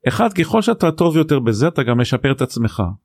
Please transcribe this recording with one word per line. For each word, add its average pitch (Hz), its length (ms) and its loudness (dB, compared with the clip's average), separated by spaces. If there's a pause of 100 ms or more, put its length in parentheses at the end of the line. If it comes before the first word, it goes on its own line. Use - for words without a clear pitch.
אחד, 220 260 0
ככל 196 280 0
שאתה 208 300 0
טוב 160 260 2
יותר 156 220 2
בזה, 113 280 0
אתה 156 160 2
גם 120 180 0
משפר 131 300 0
את 135 100 -2
עצמך. 113 420 -4 (220)